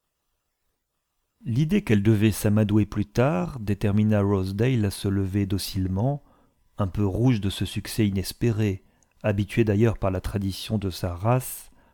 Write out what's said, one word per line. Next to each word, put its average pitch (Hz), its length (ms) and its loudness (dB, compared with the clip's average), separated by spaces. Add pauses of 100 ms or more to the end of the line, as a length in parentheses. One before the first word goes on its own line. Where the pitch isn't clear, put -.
(1400)
L'idée 160 400 0
qu'elle 104 200 2
devait 110 280 4
s'amadouer 104 540 2
plus 104 220 -4
tard 156 520 0
détermina 107 600 2
Rosedale 101 640 0
à 98 60 0
se - 180 -4
lever 98 380 0
docilement, 98 760 -2 (540)
un 101 100 0
peu 104 180 -2
rouge 107 360 2
de 98 80 0
ce 95 160 -4
succès 104 420 -2
inespéré, 101 760 -2 (360)
habitué 107 440 0
d'ailleurs 107 320 2
par 98 140 -2
la 90 100 -2
tradition 101 560 -4
de 98 120 -2
sa 87 240 -6
race 113 580 -2 (220)